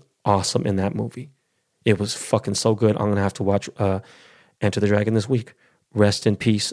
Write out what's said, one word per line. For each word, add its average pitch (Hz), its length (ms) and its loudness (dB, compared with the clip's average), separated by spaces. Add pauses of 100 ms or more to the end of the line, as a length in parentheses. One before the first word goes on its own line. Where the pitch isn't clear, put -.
(240)
awesome 101 420 0
in 98 100 0
that 95 180 -2
movie. 117 360 -8 (540)
It 104 140 2
was 101 160 -4
fucking - 420 -2
so 113 180 2
good. 107 220 2
I'm 104 120 -2
gonna 104 140 0
have 98 120 -2
to - 80 -6
watch, 98 360 0
uh, 95 220 0 (600)
Enter 101 200 0
the 104 60 2
Dragon 104 280 2
this 110 140 0
week. 123 260 -2 (400)
Rest 104 320 2
in 104 100 2
peace 107 360 0